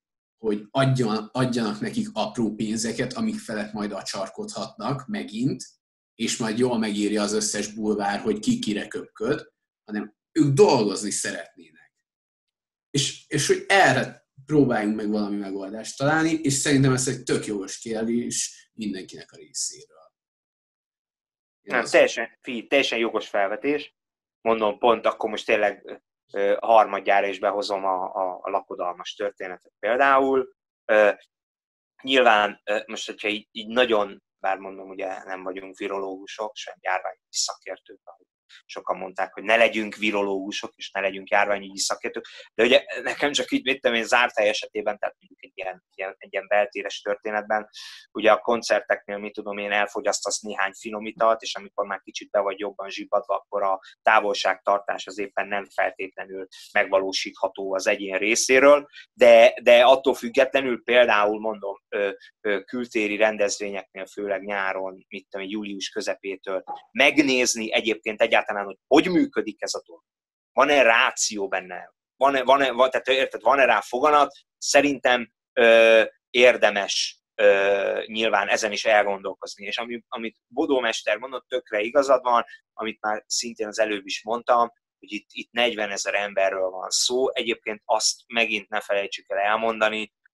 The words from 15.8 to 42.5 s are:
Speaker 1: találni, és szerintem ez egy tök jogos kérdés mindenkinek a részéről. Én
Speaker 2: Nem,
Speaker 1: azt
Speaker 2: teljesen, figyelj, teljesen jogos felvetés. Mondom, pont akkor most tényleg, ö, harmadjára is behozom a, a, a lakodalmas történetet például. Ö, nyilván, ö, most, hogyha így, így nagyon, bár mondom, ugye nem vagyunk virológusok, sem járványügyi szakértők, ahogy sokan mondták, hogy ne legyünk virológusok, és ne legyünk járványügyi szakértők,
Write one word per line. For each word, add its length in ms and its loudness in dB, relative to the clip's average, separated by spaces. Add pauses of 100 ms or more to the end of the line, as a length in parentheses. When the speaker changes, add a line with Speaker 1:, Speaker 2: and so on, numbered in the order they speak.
Speaker 1:
találni, 320 2
és 220 -2
szerintem 400 2
ez 160 0
egy 140 -6
tök 240 -2
jogos 320 -8
kérdés 920 -6
mindenkinek 600 -12
a 40 -20
részéről. 760 -12 (1500)
Én 120 -10
Speaker 2:
Nem, 60 2
Speaker 1:
azt 120 -6
Speaker 2:
teljesen, 480 2
figyelj, 260 -10
teljesen 320 2
jogos 300 -2
felvetés. 680 -2 (440)
Mondom, 380 0
pont 280 2
akkor 240 -2
most 160 -10
tényleg, 560 -2 (300)
ö, 280 0
harmadjára 640 4
is 120 -6
behozom 460 -2
a, 300 -2
a, 280 -4
a 80 -6
lakodalmas 640 -6
történetet 640 -10
például. 760 2 (300)
Ö, 260 6 (920)
nyilván, 640 4
ö, 220 -2
most, 200 -12
hogyha 220 -8
így, 220 -6
így 180 -14
nagyon, 540 0 (160)
bár 200 -4
mondom, 300 -14
ugye 360 -10
nem 180 -10
vagyunk 360 -12
virológusok, 800 -8
sem 240 -14
járványügyi 500 -6
szakértők, 760 -10
ahogy 220 -20 (400)
sokan 300 -8
mondták, 360 -8
hogy 100 -14
ne 140 2
legyünk 400 2
virológusok, 800 -4
és 140 -14
ne 100 -6
legyünk 280 -6
járványügyi 500 -2
szakértők, 480 -6 (280)